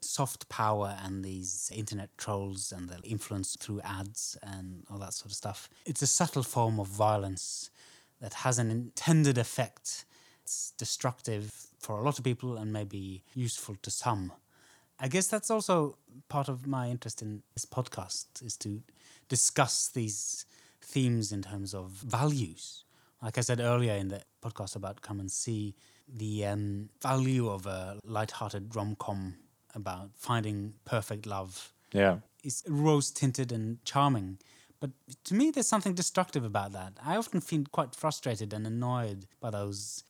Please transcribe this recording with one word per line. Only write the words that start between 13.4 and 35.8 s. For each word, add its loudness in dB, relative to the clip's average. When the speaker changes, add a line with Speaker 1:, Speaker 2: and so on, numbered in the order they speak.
Speaker 1:
to -10
some. 0
I -4
guess 2
that's 0
also 4
part 0
of -4
my 0
interest -6
in -6
this -6
podcast, -6
is -6
to -6
discuss 4
these -4
themes 4
in -2
terms -6
of -8
values. 0
Like -2
I 4
said 2
earlier 4
in 0
the -6
podcast -8
about -8
Come -6
and -6
See, -2
the, -2
um, -2
value 4
of -4
a -6
light-hearted -4
rom-com -4
about -8
finding -2
perfect -2
love -8
Speaker 2:
Yeah. 8
Speaker 1:
is -4
rose-tinted 4
and -2
charming. 2
But -4
to 0
me, 6
there's 2
something 4